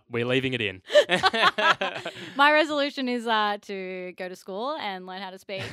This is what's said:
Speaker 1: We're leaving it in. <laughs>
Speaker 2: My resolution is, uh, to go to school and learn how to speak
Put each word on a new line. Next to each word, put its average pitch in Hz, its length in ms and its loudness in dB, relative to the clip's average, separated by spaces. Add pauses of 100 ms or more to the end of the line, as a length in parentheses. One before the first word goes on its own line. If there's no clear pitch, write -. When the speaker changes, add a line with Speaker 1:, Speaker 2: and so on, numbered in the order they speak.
Speaker 1:
We're 117 200 -2
leaving 131 260 2
it 117 80 0
in. 95 220 -4 (260)
<laughs> - 0 - (1300)
Speaker 2:
My 285 140 6
resolution 285 580 2
is, 240 160 -2
uh, 214 380 2
to 185 540 -8
go 185 120 -6
to 185 60 -12
school 233 440 -8
and 185 280 -8
learn 185 160 -12
how 185 80 -12
to 185 80 -16
speak 190 340 -8